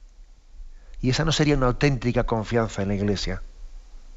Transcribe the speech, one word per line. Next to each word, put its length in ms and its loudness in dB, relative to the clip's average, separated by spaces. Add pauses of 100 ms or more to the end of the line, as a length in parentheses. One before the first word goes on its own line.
(1000)
Y 80 0
esa 160 2
no 80 2
sería 240 4
una 120 4
auténtica 560 2
confianza 580 0
en 60 0
la 60 2
Iglesia. 460 0 (760)